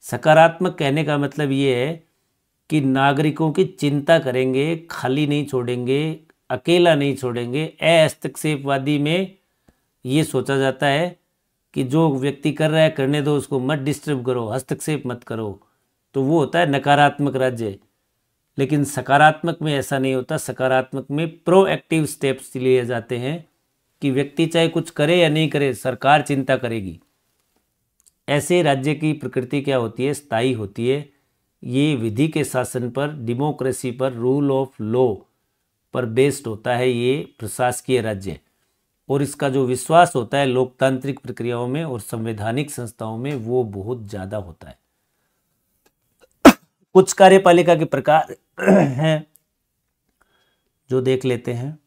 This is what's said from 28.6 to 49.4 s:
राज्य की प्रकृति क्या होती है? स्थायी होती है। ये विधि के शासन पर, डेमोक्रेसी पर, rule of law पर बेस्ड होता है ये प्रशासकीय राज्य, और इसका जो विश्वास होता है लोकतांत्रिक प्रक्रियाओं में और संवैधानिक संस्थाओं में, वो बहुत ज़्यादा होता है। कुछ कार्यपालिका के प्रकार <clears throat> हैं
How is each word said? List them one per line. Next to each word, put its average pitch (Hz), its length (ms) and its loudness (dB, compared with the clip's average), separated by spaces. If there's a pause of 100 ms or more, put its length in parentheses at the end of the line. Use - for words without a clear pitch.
राज्य 143 320 0
की 156 180 -2
प्रकृति 135 500 -4
क्या 139 140 0
होती 117 280 -4
है? 143 100 -2
स्थायी 127 380 -2
होती 113 360 -6
है। 143 220 -4 (540)
ये 139 300 0
विधि 113 340 0
के 156 160 -2
शासन 123 460 -4
पर, 139 220 -4
डेमोक्रेसी 131 760 -4
पर, 131 240 -4
rule 135 520 0
of 110 280 -8
law 123 220 2 (800)
पर 123 100 -2
बेस्ड 131 400 0
होता 120 300 -4
है 127 140 2
ये 127 480 -2
प्रशासकीय 123 600 -2
राज्य, 98 400 -6 (680)
और 139 140 0
इसका 143 260 -4
जो 131 180 0
विश्वास 160 480 4
होता 131 240 -2
है 139 80 2
लोकतांत्रिक 127 760 -2
प्रक्रियाओं 120 480 -6
में 147 160 -4
और 127 160 -8
संवैधानिक 113 720 -6
संस्थाओं 113 480 -10
में, 135 160 -6
वो 120 300 -2
बहुत 104 440 -10
ज़्यादा 98 280 -8
होता 87 320 -12
है। - 100 -20 (2250)
कुछ 185 180 6
कार्यपालिका 180 640 6
के 156 80 0
प्रकार 147 520 0 (240)
<clears throat> 190 120 2
हैं 156 540 2 (1600)